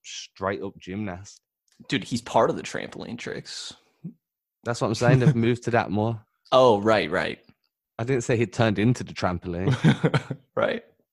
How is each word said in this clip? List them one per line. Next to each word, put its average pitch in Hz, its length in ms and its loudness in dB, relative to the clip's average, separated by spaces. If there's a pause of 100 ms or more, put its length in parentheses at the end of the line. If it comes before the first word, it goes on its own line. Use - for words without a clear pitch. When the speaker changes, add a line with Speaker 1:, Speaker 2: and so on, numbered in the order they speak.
Speaker 1:
straight-up - 720 -8
gymnast. 95 640 -12 (480)
Speaker 2:
Dude, 147 160 -4
he's 117 160 -6
part 123 280 2
of 135 60 -4
the 78 80 -10
trampoline - 540 -10
tricks. - 560 -12 (920)
Speaker 1:
That's 117 160 -6
what 127 80 0
I'm 107 80 -2
saying. 123 240 4
They've 123 160 4
Speaker 2:
<laughs> - 0 -
Speaker 1:
moved 117 280 0
to 117 80 -4
that 113 200 0
more. 110 300 -2 (300)
Speaker 2:
Oh, 127 280 6
right, 101 320 2
right. 85 280 -2 (600)
Speaker 1:
I 113 60 -6
didn't 131 180 -2
say 123 140 0
he 117 80 2
turned 110 340 2
into 113 240 2
the - 100 -12
trampoline. 90 600 -2 (720)
Speaker 2:
<laughs> - 100 -20
Right. - 260 0 (320)